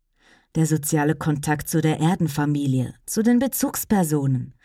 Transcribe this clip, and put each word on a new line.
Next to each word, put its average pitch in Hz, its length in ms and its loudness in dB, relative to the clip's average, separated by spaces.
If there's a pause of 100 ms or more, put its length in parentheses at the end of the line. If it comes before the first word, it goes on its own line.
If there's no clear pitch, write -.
(540)
Der 160 140 2
soziale 151 480 0
Kontakt 147 520 -2
zu 160 140 0
der 156 180 0
Erdenfamilie, 147 960 0 (140)
zu 220 160 -2
den 240 160 4
Bezugspersonen, 151 1120 -2 (120)